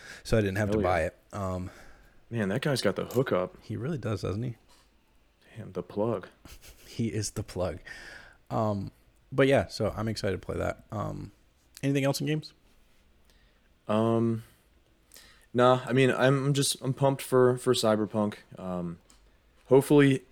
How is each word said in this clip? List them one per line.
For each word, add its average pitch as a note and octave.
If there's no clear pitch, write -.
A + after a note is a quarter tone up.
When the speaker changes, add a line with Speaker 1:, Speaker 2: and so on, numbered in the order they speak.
Speaker 1:
so -
I A2
didn't F#2+
have G#2+
Speaker 2:
Hell G#2
Speaker 1:
to G#2+
Speaker 2:
yeah. F#2
Speaker 1:
buy F2+
it. E2+
Um, F#2
Speaker 2:
Man, A2
that A2+
guy's C#3
got G2
the F2+
hookup. F#2+
Speaker 1:
he -
really C3
does, G#2+
doesn't G2
he? B2
Speaker 2:
Damn, G2
the F2+
plug. G#2
Speaker 1:
<laughs> -
He -
is G#2
the -
plug. F2+
Um, G#2+
but C#3
yeah, C3
so G2
I'm A2
excited G2+
to -
play F2
that. F2
Um, G2+
anything C#3
else C#3
in C#3
games? D3+
Speaker 2:
Um, A2+
nah, B2+
I A#2
mean, C3
I'm C3+
just, C#3
I'm C3+
pumped C3+
for, B2+
for B2+
Cyberpunk. G#2+
Um, F2+
hopefully, C#3